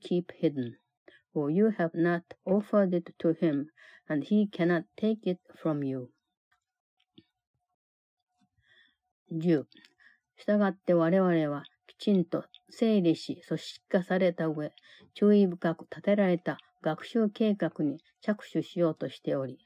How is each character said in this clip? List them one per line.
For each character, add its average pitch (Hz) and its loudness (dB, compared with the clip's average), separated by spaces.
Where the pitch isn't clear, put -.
keep 175 -4
hidden. 135 -4
for 147 -2
you 208 4
have 175 -2
not 170 0
offered 196 2
it 175 -6
to 165 2
him, 147 0
and 151 -4
he 208 2
cannot 170 -2
take 220 -2
it 180 -4
from 147 -2
you. 131 -6
十、 160 0
従 208 0
っ 185 -2
て - 0
我 170 4
々 185 4
は 143 -6
き - -20
ち 208 0
ん 175 4
と - -6
整 214 2
理 165 4
し、 - -10
組 160 -6
織 - -18
化 185 2
さ 185 -2
れ 185 0
た 165 -6
上、 151 -6
注 208 4
意 202 6
深 170 -2
く - -14
立 - -16
て 202 0
ら 208 4
れ 175 2
た - -6
学 - -4
習 220 0
計 214 0
画 165 -4
に 143 -4
着 - -6
手 165 -2
し - -8
よ 165 2
う 151 -8
と 147 -8
し - -16
て 147 -4
お 135 -4
り、 127 -12